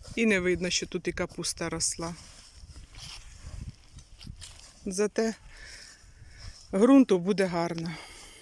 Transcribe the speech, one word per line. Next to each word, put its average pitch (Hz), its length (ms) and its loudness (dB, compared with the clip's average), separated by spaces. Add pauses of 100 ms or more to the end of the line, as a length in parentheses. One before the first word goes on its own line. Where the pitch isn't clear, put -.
(140)
І 233 120 2
не 196 140 6
видно, 180 300 0
що - 160 -2
тут 180 220 -4
і 175 40 0
капуста - 560 -4
росла. 165 460 -4 (2750)
Зате 208 480 0 (1400)
ґрунту 233 460 8
буде 190 260 2
гарно. 170 460 0 (520)